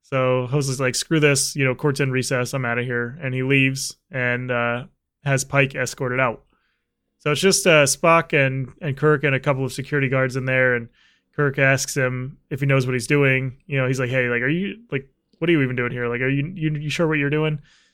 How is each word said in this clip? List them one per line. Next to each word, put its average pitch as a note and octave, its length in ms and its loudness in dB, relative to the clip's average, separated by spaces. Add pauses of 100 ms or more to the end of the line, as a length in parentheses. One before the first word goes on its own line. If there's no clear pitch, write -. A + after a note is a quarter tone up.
So B2+ 460 0
Jose's C3+ 320 0
like, B2+ 160 0
"Screw - 240 0
this, C#3+ 360 2
you C#3 80 0
know, B2+ 120 2
court's C#3+ 240 0
in C3+ 120 0
recess, B2+ 420 -2
I'm C3 120 -4
outta A#2+ 180 -2
here." B2 380 -4
And C3 120 -6
he C3 100 -2
leaves C3+ 520 0 (140)
and, B2 400 -4
uh, A#2+ 360 -2 (380)
has C#3 200 0
Pike C#3 320 0
escorted B2+ 440 -4
out. A#2+ 240 -2 (760)
So D3 120 -2
it's D3 100 -2
just, F#3+ 260 4
uh, D#3 160 8
Spock E3 500 2
and, C3+ 480 0
and C#3 160 -4
Kirk D3+ 260 2
and C#3 120 2
a B2+ 40 0
couple C3+ 240 -2
of B2+ 100 -4
security C3+ 360 -2
guards C3 260 0
in C3 100 -4
there, B2+ 280 2
and A#2 160 -4 (460)
Kirk C#3+ 240 0
asks C3+ 360 2
him B2+ 420 -4 (120)
if C#3 120 -6
he C#3 40 0
knows C3+ 220 2
what C3 60 -2
he's A#2+ 120 -2
doing. C3+ 520 2 (100)
You C#3+ 100 -4
know, B2+ 100 0
he's C3 120 -2
like, B2 100 -2
"Hey, B2+ 200 0
like, A#2+ 120 0
are B2+ 80 0
you, G3 300 -4 (120)
like, C#3 160 -6 (300)
what E3 120 0
are E3+ 40 6
you D3+ 80 4
even B2+ 140 0
doing A#2+ 160 -2
here? B2 160 -4
Like, A#2+ 140 -2
are C3 80 0
you, C#3 260 0
you, D#3 160 -2
you D3+ 180 -4
sure E3 180 0
what D#3 120 0
you're C#3+ 100 0
doing?" D#3 300 0 (340)